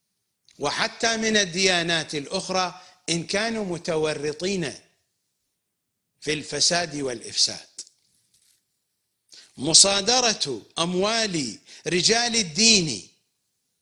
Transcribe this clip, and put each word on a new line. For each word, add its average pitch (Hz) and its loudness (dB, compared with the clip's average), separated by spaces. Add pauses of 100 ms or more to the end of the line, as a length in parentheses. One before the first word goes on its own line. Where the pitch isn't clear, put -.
(580)
وحتى 220 0
من 220 2
الديانات 170 2
الأخرى 180 -4 (260)
إن 165 -2
كانوا 220 -2
متورطين 156 -2 (1500)
في 151 -4
الفساد 151 -2
والإفساد. 107 -4 (1900)
مصادرة 196 2 (160)
أموال 180 -2 (280)
رجال 220 2
الدين 180 4 (720)